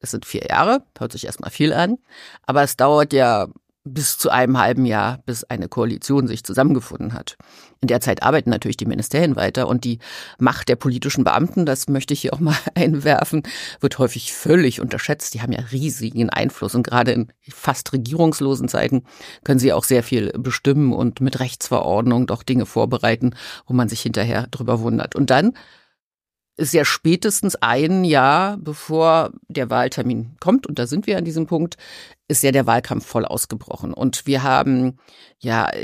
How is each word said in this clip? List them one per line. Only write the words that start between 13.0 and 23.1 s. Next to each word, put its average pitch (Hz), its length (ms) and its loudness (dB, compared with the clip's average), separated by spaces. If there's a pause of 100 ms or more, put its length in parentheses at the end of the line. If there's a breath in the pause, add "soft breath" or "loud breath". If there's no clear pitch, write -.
wird - 200 -2
häufig 123 340 -2
völlig 156 480 2
unterschätzt. - 540 -6
Die 113 80 -6
haben 117 100 -4
ja - 80 -6 (100)
riesigen 120 600 -4
Einfluss - 420 -4
und 120 80 0
gerade 120 300 2
in 117 200 -2 (160)
fast - 460 -6
regierungslosen 139 760 0
Zeiten 127 340 0 (400 loud breath)
können 135 160 4
sie 123 120 4
auch 78 120 2
sehr 123 180 4
viel 110 300 -2
bestimmen 139 640 2
und 120 280 -2
mit 131 180 0
Rechtsverordnungen 120 840 0
doch - 160 -4
Dinge 127 240 0
vorbereiten, 113 720 0 (320 loud breath)